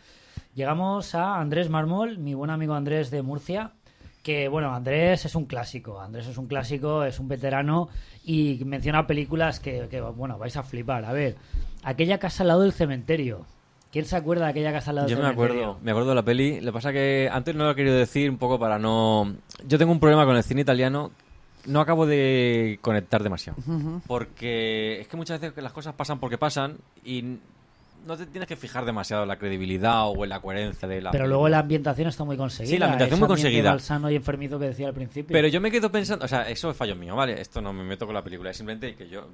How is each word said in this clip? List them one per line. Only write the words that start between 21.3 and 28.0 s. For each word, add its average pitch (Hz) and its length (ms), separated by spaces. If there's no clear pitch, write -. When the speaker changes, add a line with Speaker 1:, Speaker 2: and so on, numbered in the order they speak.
Speaker 2:
No 143 140
acabo 160 260
de 123 760
conectar 104 420
demasiado. 90 420
Speaker 3:
Ujú. 160 400
Speaker 2:
Porque 113 960
es 107 80
que 160 80
muchas 165 240
veces 156 120
que 139 100
las 123 100
cosas 151 220
pasan 143 260
porque 120 180
pasan 147 380
y 127 140
n-, 123 200